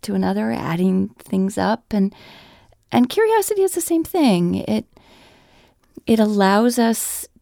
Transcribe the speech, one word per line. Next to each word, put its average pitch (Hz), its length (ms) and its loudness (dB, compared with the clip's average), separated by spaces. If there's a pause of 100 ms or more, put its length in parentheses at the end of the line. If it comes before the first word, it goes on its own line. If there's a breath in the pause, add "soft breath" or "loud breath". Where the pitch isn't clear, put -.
to 208 100 -6
another, 196 380 -2
adding 185 680 -2
things 190 400 -4
up. 196 340 -2
And, 202 220 0 (800 loud breath)
and 240 180 2
curiosity 427 540 0
is 381 100 0
the 349 80 -4
same 330 220 0
thing. 190 520 2
It, 214 300 -4 (1200 soft breath)
it 226 140 2
allows 208 580 2
us - 500 -2 (140)